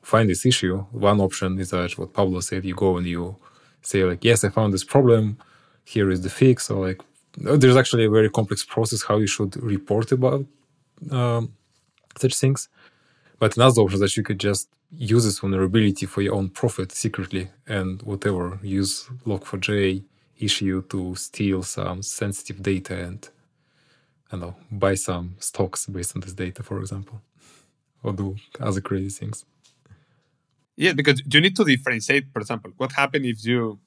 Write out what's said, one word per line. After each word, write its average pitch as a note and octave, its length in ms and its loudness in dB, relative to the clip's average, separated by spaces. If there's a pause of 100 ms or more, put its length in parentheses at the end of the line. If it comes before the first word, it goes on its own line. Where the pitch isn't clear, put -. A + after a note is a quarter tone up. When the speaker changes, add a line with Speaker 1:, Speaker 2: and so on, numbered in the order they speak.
Speaker 1:
find A2 280 4
this F2 160 0
issue, G2 460 0
one G2+ 280 4
option F#2+ 380 0
is F#2 120 -4
that F2+ 280 -2
what F2+ 140 -8
Pablo F#2 280 0
said, F#2 240 -6
you F#2 120 -4
go F#2 200 2
and F2 100 -4
you F2 300 -6 (460)
say, F#2+ 220 0
like, F2+ 180 0
"Yes, F2+ 220 -4
I G2 60 0
found G#2+ 220 0
this F#2+ 120 -4
problem, A2+ 520 2 (480)
here G2 260 0
is F#2 100 0
the F#2 100 -4
fix," B2+ 400 4
or, G2 160 -2
like, F#2+ 160 -8 (340)
there's C3 400 6
actually A#2+ 280 4
a G#2+ 60 4
very G#2+ 200 6
complex G#2+ 340 -2
process A2+ 380 -2
how G#2 160 0
you G#2+ 80 2
should G2 340 -4
report G#2+ 520 0
about, C3+ 340 2 (640)
um, A#2+ 420 0 (640)
such - 200 2
things. C3+ 320 0 (720)
But G#2+ 160 2
another A#2+ 260 8
option G2 140 2
is F#2+ 40 2
that G2 160 2
you A2 60 -4
could G2 160 -4
just G2+ 300 -2 (280)
use A#2 280 4
this G2+ 160 0
vulnerability G2 680 2
for - 160 -4
your G2 140 0
own F#2+ 140 -2
profit F#2+ 420 -2
secretly F#2 580 -6 (160)
and F#2+ 360 -4
whatever, F#2+ 600 -4
use G2 480 -4 (140)
Log G#2 200 -4
four G2 140 -10
J F#2+ 460 0 (340)
issue F#2+ 440 -2
to F2+ 320 -6
steal F#2+ 480 -2
some F#2 400 -6
sensitive G2 600 -8
data F#2+ 320 -2 (120)
and, F#2 220 -14 (1000)
I - 80 -10
don't F2+ 40 -8
know, F2 140 -12 (160)
buy G2 240 2
some F2+ 440 -6
stocks - 480 -4
based F#2 300 -8
on F#2+ 40 -6
this F#2 120 -12
data, F#2 300 -10
for G2+ 180 -8
example, G2+ 400 -10 (840)
or G#2+ 100 -4
do G2 240 -4 (240)
other G2+ 200 -2
crazy G2 300 -4
things. G#2+ 340 -10 (1300)
Speaker 2:
Yeah, F3 160 4
because C#3+ 300 4 (100)
you D3+ 80 8
need F#3 160 4
to G#3+ 80 4
differentiate, C3+ 680 0
for A2 80 -4
example, G#2 360 -8
what C3 160 -6
happened C#3 340 0
if G#2+ 180 -6
you A2+ 420 0